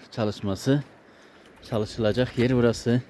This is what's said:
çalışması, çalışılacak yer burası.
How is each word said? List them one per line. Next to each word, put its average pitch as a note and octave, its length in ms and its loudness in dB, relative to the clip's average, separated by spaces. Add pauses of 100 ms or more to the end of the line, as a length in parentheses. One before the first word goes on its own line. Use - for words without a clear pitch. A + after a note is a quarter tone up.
(100)
çalışması, G#2+ 720 -2 (880)
çalışılacak A2 680 0
yer B2 180 2
burası. A#2+ 540 2